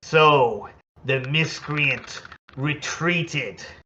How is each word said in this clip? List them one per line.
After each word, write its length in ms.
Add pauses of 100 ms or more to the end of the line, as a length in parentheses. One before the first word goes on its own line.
So, 680 (360)
the 160
miscreant 1000 (320)
retreated. 1080 (220)